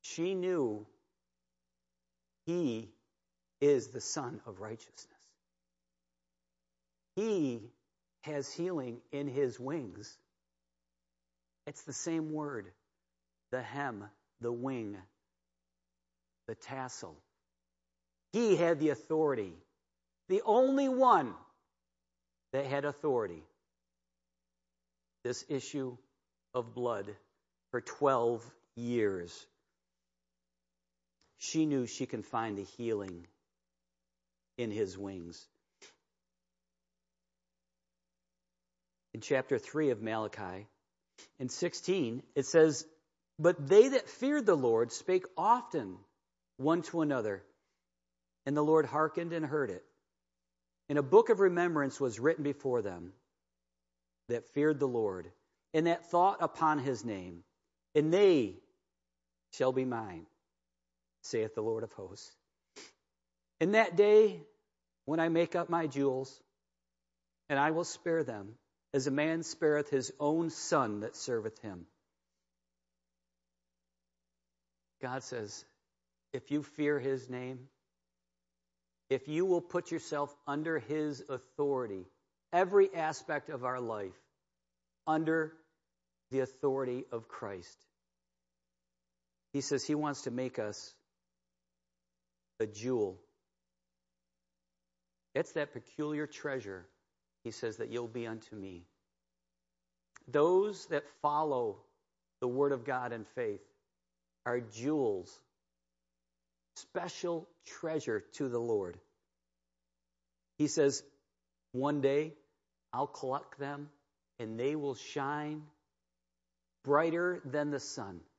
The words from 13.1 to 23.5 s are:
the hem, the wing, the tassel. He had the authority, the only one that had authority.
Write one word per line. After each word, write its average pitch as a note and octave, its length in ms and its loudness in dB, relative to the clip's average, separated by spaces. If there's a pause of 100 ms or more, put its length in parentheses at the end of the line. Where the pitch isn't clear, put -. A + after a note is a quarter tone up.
the B2+ 140 -4
hem, A#2+ 440 -8 (320)
the A#2+ 120 -2
wing, A#2+ 500 -6 (1400)
the A2+ 80 -8
tassel. B2 680 -10 (1120)
He G#3+ 220 6
had E3 240 4
the D#3 100 4
authority, C3+ 680 0 (680)
the F#3 160 2
only C4 460 6
one G#3+ 440 6 (1160)
that C#3 140 -2
had C#3 200 -2
authority. A#2 560 0 (1800)